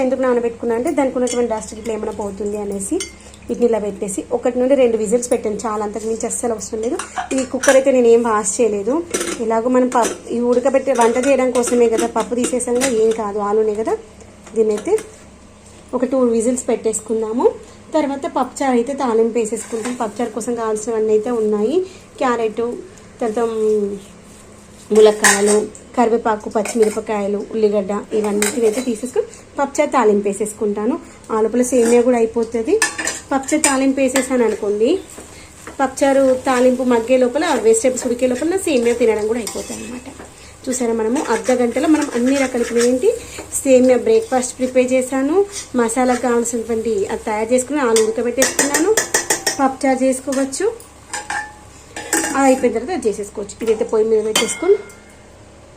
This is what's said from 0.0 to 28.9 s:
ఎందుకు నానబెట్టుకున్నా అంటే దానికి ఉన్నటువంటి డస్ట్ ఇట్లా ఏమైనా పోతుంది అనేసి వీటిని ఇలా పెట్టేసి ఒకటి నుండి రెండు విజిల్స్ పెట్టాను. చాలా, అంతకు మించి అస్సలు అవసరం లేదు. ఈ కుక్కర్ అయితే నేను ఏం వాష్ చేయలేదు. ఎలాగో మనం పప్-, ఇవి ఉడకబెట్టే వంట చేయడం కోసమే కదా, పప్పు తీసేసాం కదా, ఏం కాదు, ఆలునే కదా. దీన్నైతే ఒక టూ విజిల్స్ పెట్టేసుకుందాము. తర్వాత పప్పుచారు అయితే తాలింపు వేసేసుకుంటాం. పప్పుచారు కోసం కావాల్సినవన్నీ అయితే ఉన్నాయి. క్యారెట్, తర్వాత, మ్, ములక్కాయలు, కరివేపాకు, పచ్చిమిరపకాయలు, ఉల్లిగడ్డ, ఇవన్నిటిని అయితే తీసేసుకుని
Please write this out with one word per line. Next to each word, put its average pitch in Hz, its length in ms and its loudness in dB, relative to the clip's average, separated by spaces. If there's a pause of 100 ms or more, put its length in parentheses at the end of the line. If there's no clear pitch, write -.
ఎందుకు 254 200 0
నానబెట్టుకున్నా 240 540 0
అంటే 254 180 -2
దానికి 269 220 0
ఉన్నటువంటి 240 340 -2
డస్ట్ 214 260 -8
ఇట్లా 220 180 -6
ఏమైనా 214 260 -6
పోతుంది 202 400 -6
అనేసి 202 320 -4 (520)
వీటిని 240 220 0
ఇలా 220 160 2
పెట్టేసి 196 340 -6 (160)
ఒకటి 240 240 -2
నుండి 262 220 4
రెండు 233 200 4
విజిల్స్ 226 300 -2
పెట్టాను. 220 320 -2
చాలా, 214 220 -4
అంతకు 214 240 -8
మించి 226 200 -4
అస్సలు 233 260 -4
అవసరం 214 300 -8
లేదు. 277 120 -2 (400)
ఈ 262 40 0 (120)
కుక్కర్ 262 260 4
అయితే 269 160 4
నేను 240 180 6
ఏం 233 140 6
వాష్ 208 300 0
చేయలేదు. 208 360 0 (520)
ఎలాగో 226 300 0
మనం 254 200 4
పప్-, 233 200 2 (200)
ఇవి 240 160 0
ఉడకబెట్టే 262 500 2
వంట 233 160 4 (100)
చేయడం 254 300 2
కోసమే 240 380 2
కదా, 226 120 0 (100)
పప్పు 208 220 -2
తీసేసాం 240 400 -2
కదా, 269 120 0 (120)
ఏం 226 80 4 (100)
కాదు, 208 180 -4 (100)
ఆలునే 214 320 0
కదా. 320 140 -2 (600)
దీన్నైతే 214 380 0 (1040)
ఒక 247 140 2
టూ 269 60 2 (200)
విజిల్స్ 247 320 0
పెట్టేసుకుందాము. 220 760 -2 (500)
తర్వాత 277 300 0 (120)
పప్పుచారు 262 420 0
అయితే 240 140 -2 (100)
తాలింపు 226 360 2
వేసేసుకుంటాం. 226 600 -6
పప్పుచారు 226 360 -4
కోసం 240 240 -4
కావాల్సినవన్నీ 220 560 -2
అయితే 214 140 0 (100)
ఉన్నాయి. 214 360 0 (420)
క్యారెట్, 233 460 0 (540)
తర్వాత, 226 200 -2 (120)
మ్, 214 400 0 (1040)
ములక్కాయలు, 208 640 6 (400)
కరివేపాకు, 226 580 0
పచ్చిమిరపకాయలు, 214 840 0 (140)
ఉల్లిగడ్డ, 208 380 0 (280)
ఇవన్నిటిని 208 500 0
అయితే 214 200 -2
తీసేసుకుని 247 380 -4 (320)